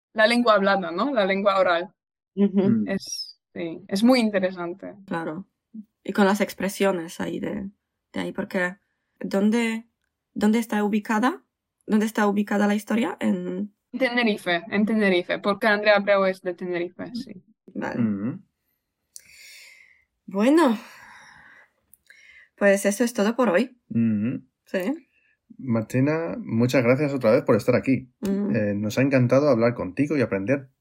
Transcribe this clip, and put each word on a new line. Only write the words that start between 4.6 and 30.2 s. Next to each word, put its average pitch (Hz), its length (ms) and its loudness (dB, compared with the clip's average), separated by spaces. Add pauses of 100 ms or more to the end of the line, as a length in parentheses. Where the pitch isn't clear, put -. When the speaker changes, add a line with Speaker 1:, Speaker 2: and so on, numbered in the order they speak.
Speaker 2:
Claro. 170 400 -8 (580)
Y 202 80 -6
con 202 140 4
las 202 140 2
expresiones 190 800 -2
ahí 175 200 -6
de, 202 300 -8 (420)
de 196 80 -6
ahí, 180 120 -6
porque 185 440 -4 (440)
¿dónde, 226 640 -2 (480)
dónde 214 240 2
está 214 260 -2
ubicada? 220 580 -2 (440)
¿Dónde 214 200 2
está 220 200 -2
ubicada 202 400 0
la 208 80 2
historia? 220 460 -2
En 190 520 -4 (200)
Speaker 1:
En 247 60 -8
Tenerife, 240 680 -2
en 208 160 0
Tenerife, 190 540 0
porque 202 300 -2
Andrea 208 280 4
Abreu 202 300 2
es 185 160 -2
de 180 120 -4
Tenerife, 180 600 -8
sí. - 280 -14 (320)
Speaker 2:
Vale. - 260 -4
Speaker 3:
Mm. 110 420 -2 (1800)
Speaker 2:
Bueno, 233 520 2 (1800)
pues 202 300 4
eso 208 180 0
es 233 100 -2
todo 214 220 0
por 247 140 2
hoy. 208 280 2 (100)
Speaker 3:
Mm. 113 480 0 (300)
Speaker 2:
Sí. 208 420 -6 (500)
Speaker 3:
Martina, 139 800 -2
muchas 123 440 0
gracias 135 300 2
otra 127 200 0
vez 127 120 4
por 120 120 4
estar - 200 0
aquí. 131 340 -2 (100)
Speaker 2:
Mm. 196 360 -2
Speaker 3:
Eh, 104 180 0
nos 107 240 -4
ha 127 40 4
encantado 135 460 4
hablar 120 260 2
contigo 147 420 -4
y 127 60 2